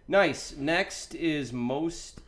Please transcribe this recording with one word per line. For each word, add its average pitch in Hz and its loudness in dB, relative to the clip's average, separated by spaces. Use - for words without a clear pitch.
nice. 170 4
Next 165 -2
is 147 0
most 139 -2